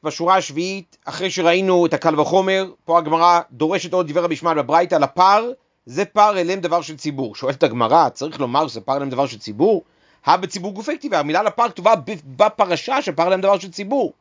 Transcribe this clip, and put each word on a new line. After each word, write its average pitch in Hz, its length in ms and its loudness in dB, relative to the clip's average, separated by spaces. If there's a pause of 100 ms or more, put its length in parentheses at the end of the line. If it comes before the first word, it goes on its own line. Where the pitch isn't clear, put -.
בשורה 170 320 0
השביעית, 180 680 -6
אחרי 170 260 -6
שראינו 180 540 2
את 160 80 -2
הקל 156 260 0
וחומר, 190 460 0 (200)
פה 165 120 2
הגמרא 170 420 2 (120)
דורשת 156 420 -2
עוד 180 140 0
דברי 160 160 -2
רבי 170 100 -2
ישמעאל 156 280 -2
בברייתא, 170 340 0
לפר, 190 560 2 (340)
זה 147 200 -4
פר 208 340 4
אליהם 180 200 -2
דבר 170 220 0
של 156 160 -12
ציבור. 135 380 -6
שואלת 135 280 -2
הגמרא, 123 460 4
צריך 143 300 -8
לומר 139 280 -2
שזה 113 140 -12
פר 131 140 -4
אליהם 139 140 -4
דבר 131 160 -2
של 117 140 -10
ציבור? 165 440 0 (420)
הא 143 120 6
בציבור 185 360 -10
גופי 220 240 -8
כתיבה, 214 220 -4
המילה 156 240 0
לפר 226 260 0
כתובה 208 260 2
ב-, 170 160 -4 (260)
בפרשה 208 640 0
של 190 100 -4
פר 165 160 0
אליהם 190 140 2
דבר 196 180 2
של 196 120 -14
ציבור. 202 500 -4